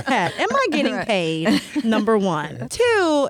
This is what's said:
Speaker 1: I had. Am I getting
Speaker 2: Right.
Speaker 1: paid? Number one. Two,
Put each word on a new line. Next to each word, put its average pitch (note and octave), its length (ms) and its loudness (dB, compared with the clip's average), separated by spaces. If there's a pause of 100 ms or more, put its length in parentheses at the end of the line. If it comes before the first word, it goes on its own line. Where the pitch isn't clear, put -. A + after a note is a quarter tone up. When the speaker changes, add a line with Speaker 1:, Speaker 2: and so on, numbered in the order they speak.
Speaker 1:
I C4+ 60 -2
had. G3+ 260 0
Am F4+ 140 0
I C5+ 180 2
getting C#4 240 0
Speaker 2:
Right. F#3 120 -4
Speaker 1:
paid? E3+ 560 0 (220)
Number A3 320 2
one. F3 540 -2
Two, F4+ 600 2